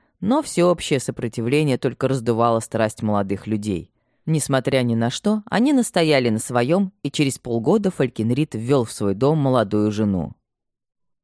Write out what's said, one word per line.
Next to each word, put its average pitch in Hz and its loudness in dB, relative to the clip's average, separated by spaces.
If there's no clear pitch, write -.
но 262 0
всеобщее 170 0
сопротивление 123 -2
только 131 -2
раздувало 117 0
страсть 110 -2
молодых 101 -2
людей. 104 -4
Несмотря 135 0
ни 120 0
на 113 0
что, 208 -2
они 254 2
настояли 156 2
на 110 2
своем, 139 0
и 143 -6
через 139 -2
полгода 139 0
Фалькенрид 127 -2
ввел 120 0
в - -8
свой 98 -2
дом 139 2
молодую 107 2
жену. 101 -2